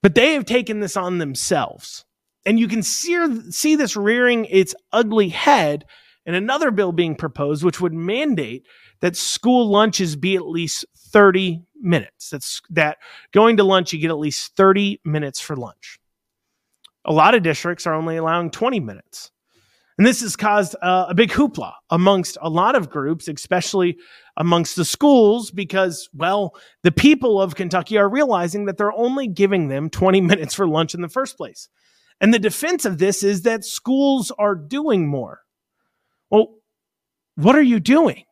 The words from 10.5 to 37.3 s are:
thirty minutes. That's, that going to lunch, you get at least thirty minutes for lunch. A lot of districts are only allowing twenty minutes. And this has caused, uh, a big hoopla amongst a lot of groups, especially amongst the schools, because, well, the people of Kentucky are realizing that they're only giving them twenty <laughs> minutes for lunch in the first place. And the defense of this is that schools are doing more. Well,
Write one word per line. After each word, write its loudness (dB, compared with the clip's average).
thirty 2
minutes. -4
That's, -12
that 0
going 6
to 4
lunch, 2
you -8
get -2
at -4
least -6
thirty 2
minutes -6
for -10
lunch. -16
A -2
lot 4
of 2
districts -4
are -2
only -4
allowing -2
twenty -2
minutes. -14
And 6
this 2
has -6
caused, 0
uh, 0
a -4
big 2
hoopla -2
amongst 2
a -6
lot 0
of -2
groups, -6
especially -2
amongst 0
the -2
schools, 4
because, -4
well, -2
the 4
people 4
of -2
Kentucky -4
are 4
realizing -2
that -6
they're -2
only -2
giving 0
them -4
twenty 2
<laughs> 2
minutes -2
for 0
lunch -2
in -8
the -8
first -6
place. -16
And 6
the 4
defense -2
of -2
this 0
is 0
that -2
schools 0
are 0
doing -2
more. -6
Well, 2